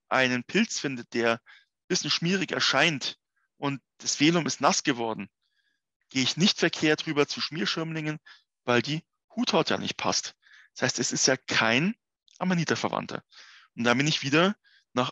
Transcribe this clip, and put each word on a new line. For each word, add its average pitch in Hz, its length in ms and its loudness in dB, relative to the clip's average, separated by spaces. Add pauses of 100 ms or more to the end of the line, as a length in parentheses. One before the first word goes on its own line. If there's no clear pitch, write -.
einen 127 340 0
Pilz - 360 -2
finde, 131 260 -6
der 117 280 0
ein - 540 -12
bisschen - 240 -2
schmierig 175 400 -2
erscheint 139 680 0 (400)
und 139 240 -4 (180)
das - 200 -4
Velum 160 260 4
ist - 160 -6
nass 156 220 2
geworden, 113 460 -4 (800)
gehe 131 140 -2
ich - 140 -2
nicht 185 220 2
verkehrt 160 480 2
rüber 147 200 2
zu - 140 -8
Schmierschirmlingen, 160 760 -6 (460)
weil 120 160 4
die 147 220 -4 (320)
Huthaut 202 340 0
ja 98 80 0
nicht - 200 -6
passt. - 380 -4 (380)
Das - 100 -6
heißt, 131 160 -2
es - 120 -2
ist - 160 0
ja 131 100 2
kein 123 580 2 (440)
Amanita-Verwandter. 170 840 -2 (520)
Und 117 80 -4
da 120 100 4
bin 139 140 2
ich 151 160 -2
wieder 165 320 4 (380)
nach 123 180 -2